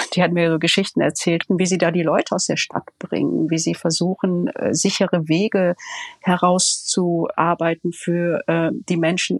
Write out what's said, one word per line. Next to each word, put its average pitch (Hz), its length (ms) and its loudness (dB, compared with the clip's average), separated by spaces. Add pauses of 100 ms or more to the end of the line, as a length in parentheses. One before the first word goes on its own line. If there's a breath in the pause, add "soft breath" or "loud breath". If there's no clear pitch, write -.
(160)
die 175 80 4
hat 170 100 2
mir 170 180 4
so 160 60 2
Geschichten 170 440 0
erzählt, 165 480 0
wie 185 180 2
sie 185 100 0
da 170 140 2
die 175 100 0
Leute 160 320 0
aus - 140 -2
der 170 100 0
Stadt - 300 -6 (100)
bringen, - 540 -2
wie 165 80 0
sie 170 160 -2
versuchen, 175 720 0
äh, - 260 -2
sichere 180 560 0
Wege 185 460 2 (460 loud breath)
herauszuarbeiten 175 1700 0
für, 175 540 -2
äh, 165 260 2
die - 240 -2
Menschen, 175 420 0